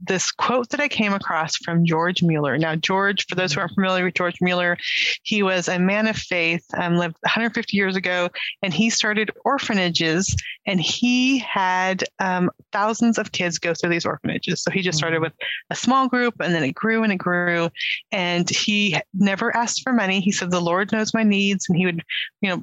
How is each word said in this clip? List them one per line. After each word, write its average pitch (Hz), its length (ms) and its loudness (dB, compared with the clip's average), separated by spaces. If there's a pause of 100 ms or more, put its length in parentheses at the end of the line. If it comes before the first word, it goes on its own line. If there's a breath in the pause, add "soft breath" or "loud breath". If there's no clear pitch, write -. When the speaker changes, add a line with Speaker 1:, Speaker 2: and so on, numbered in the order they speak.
Speaker 1:
this 180 280 -2
quote 240 420 -2
that 285 100 -2
I 285 80 0
came 208 240 0
across 165 420 -2
from 170 300 2
George 165 360 0
Mueller. 147 360 2
Now, 160 180 0
George, 190 540 0
for 185 60 -6
those 180 180 0
who 196 80 -2
aren't 180 120 -4
familiar 185 300 2
with 180 120 -2
George 175 260 0
Mueller, 175 360 2 (440 loud breath)
he 214 220 0
was 185 260 0
a 180 100 0
man 202 280 2
of 220 100 -2
faith, 170 480 -2 (120)
um, 175 200 0
lived 170 260 0
a - 60 0
hundred 226 240 0
fifty 220 240 -2
years 190 180 2
ago, 180 340 0 (320 loud breath)
and 185 120 -2
he 220 160 2
started 214 420 0 (140)
orphanages, 180 880 0 (320 loud breath)
and 185 140 0
he 254 560 2
had, 185 680 0 (160)
um, 185 300 0 (240)
thousands 220 440 2
of 214 140 -4
kids 175 280 -2
go 170 140 0
through 170 180 0
these 170 140 0
orphanages. - 560 -4
So 175 100 -2
he 190 100 0
just 180 160 0
started 165 200 0
Speaker 2:
Mm-hmm. 160 80 0
Speaker 1:
with 156 80 -6 (360 loud breath)
a - 60 -4
small 262 340 2
group, 247 320 0
and 170 120 0
then 160 120 2
it 139 100 -2
grew 226 280 0
and 208 100 2
it 185 40 -2
grew, 175 520 0 (420 loud breath)
and 175 380 0
he 208 500 0 (140)
never 196 420 2
asked 233 280 -2
for 262 100 0
money. 196 260 2
He 190 140 2
said, 180 180 -2
"The 180 80 2
Lord 175 320 0
knows 220 220 0
my 226 100 2
needs," 202 460 2
and 175 80 4
he 185 80 2
would, 170 160 -2 (400 loud breath)
you 202 80 0
know, 180 140 -2